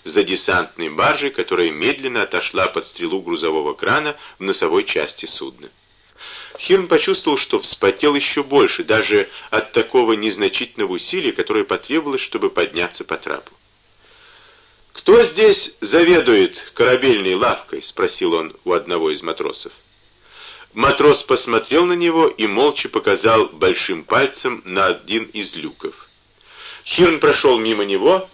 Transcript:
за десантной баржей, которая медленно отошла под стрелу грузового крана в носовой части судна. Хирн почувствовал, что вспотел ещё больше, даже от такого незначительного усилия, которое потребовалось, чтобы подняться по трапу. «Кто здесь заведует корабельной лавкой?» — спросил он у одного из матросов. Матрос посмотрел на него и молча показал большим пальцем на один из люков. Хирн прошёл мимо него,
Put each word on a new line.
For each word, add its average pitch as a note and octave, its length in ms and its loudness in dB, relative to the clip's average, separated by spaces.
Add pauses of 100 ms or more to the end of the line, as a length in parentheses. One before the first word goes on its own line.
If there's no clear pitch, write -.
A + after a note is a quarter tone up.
за F2+ 220 0
десантной F2 680 -4
баржей, C#3 400 -2
которая F2 400 -2
медленно A#2 520 -4
отошла F2+ 440 -4
под E2+ 220 -6
стрелу F2 340 -6
грузового D#2+ 520 -4
крана D3 420 -4 (220)
в - 40 -14
носовой F#2+ 420 0
части - 420 -6
судна. - 440 -14 (880)
Хирн F#3 300 2
почувствовал, E3 500 2
что - 220 -4
вспотел B2 540 0
ещё C#3+ 300 -2
больше, C3+ 400 2
даже G#2 440 2 (220)
от A2 220 -2
такого A#2 400 2
незначительного G#2 800 -2
усилия, C3+ 400 -4
которое G#2 320 0
потребовалось, C#3+ 580 -4
чтобы G2 280 -4
подняться F2 540 -4
по - 120 -8
трапу. - 360 -10 (1400)
«Кто A3+ 320 6
здесь G3+ 560 2
заведует B2 760 4 (180)
корабельной A#2+ 600 2
лавкой?» — F#2 540 -2
спросил F2+ 460 -2
он D#2+ 300 -4
у F2+ 80 -2
одного E2+ 380 -2
из D2 120 -6
матросов. D#2+ 500 -8 (1000)
Матрос C3+ 520 4
посмотрел B2+ 640 2
на F3+ 80 2
него E3 340 2
и - 180 -4
молча C3 420 0
показал G#2 600 0
большим E2+ 560 -2
пальцем B2+ 600 -2
на F#2 220 0
один G2 380 -2
из G#2 300 -12
люков. D2+ 400 -10 (920)
Хирн E3 340 2
прошёл C3+ 400 4
мимо A2 260 0
него, B2 500 2